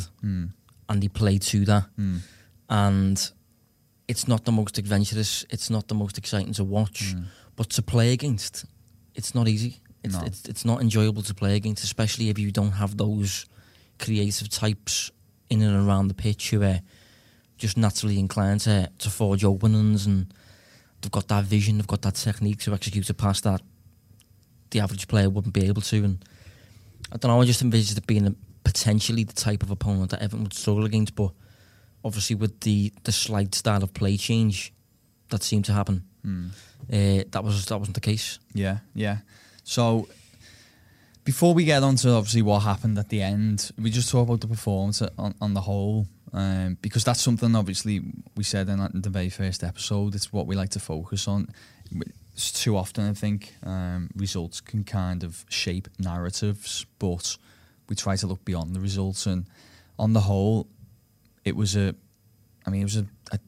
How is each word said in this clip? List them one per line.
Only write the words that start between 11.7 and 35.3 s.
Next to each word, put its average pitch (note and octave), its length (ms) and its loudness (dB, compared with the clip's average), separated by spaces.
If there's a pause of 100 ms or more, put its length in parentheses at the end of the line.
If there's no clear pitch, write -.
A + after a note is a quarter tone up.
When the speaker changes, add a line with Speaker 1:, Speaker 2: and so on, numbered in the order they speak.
Speaker 2:
especially A2 460 -2
if G2+ 80 -2
you G2+ 140 -2
don't G2+ 220 2
have G2+ 240 -2
those G#2 500 -2 (500)
creative G#2 520 -2
types - 600 -4 (400)
in A2 140 4
and G2+ 240 4
around G2 220 4
the F#2+ 40 -2
pitch - 380 -2
who G#2 100 2
are F#2+ 200 2 (760)
just G#2 200 -2
naturally G#2 420 2
inclined G2 420 2
to, G2+ 380 2
to G#2+ 100 -2
forge G2 340 2
openings, G#2+ 640 4
and G2 280 2 (680)
they've G2+ 100 -8
got - 180 -2
that G2+ 160 2
vision, G#2 320 2
they've G#2 100 -2
got - 140 -2
that G2 140 -2
technique G#2 440 -2
to G#2 140 -2
execute G2 360 -4
a G#2 40 -2
pass G2 280 0
that F#2+ 200 0 (1080)
the G#2+ 80 2
average G2 280 -2
player G2 220 4
wouldn't G2 240 -2
be F#2+ 140 2
able G2+ 140 0
to. G#2+ 220 0
And F#2+ 220 0 (840)
I - 60 -10
don't A#2+ 120 2
know, A#2+ 120 6
I B2 40 8
just A#2+ 160 2
envisaged A2 360 2
it - 100 -6
being G#2 200 4
a, G2 80 2 (280)
potentially G#2+ 600 2
the G#2 100 -6
type G#2 300 -2
of G2 80 -4
opponent F#2+ 400 0
that - 100 -6
Everton G#2+ 220 -4
would G2+ 100 -6
struggle G#2+ 320 0
against, G#2+ 300 0
but G2 160 0 (720)
obviously G#2 320 -2
with G#2 260 -2
the, G#2 300 2 (120)
the A2+ 80 -2
slight G2 440 0
style G2+ 280 2
of F#2 100 -4
play G2+ 240 0
change A2 560 0 (560)
that G2+ 140 -2